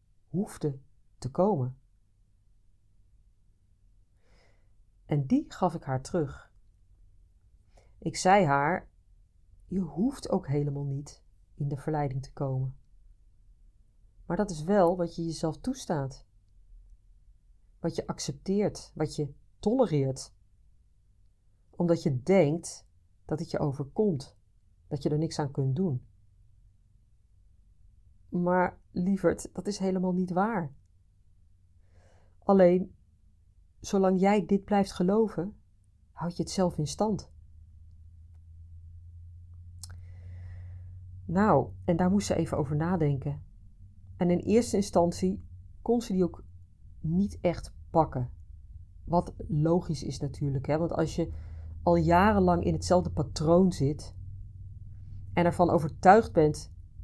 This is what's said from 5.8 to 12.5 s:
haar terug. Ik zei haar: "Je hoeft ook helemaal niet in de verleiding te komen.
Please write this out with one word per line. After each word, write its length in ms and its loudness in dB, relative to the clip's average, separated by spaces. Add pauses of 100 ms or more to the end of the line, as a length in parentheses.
haar 180 -4
terug. 500 -6 (1500)
Ik 180 -6
zei 300 6
haar: 440 2 (760)
"Je 140 -4
hoeft 500 -4
ook 180 -2
helemaal 360 -2
niet 400 -8 (300)
in 140 -6
de 100 -4
verleiding 460 -4
te 100 -18
komen. 440 -4 (1500)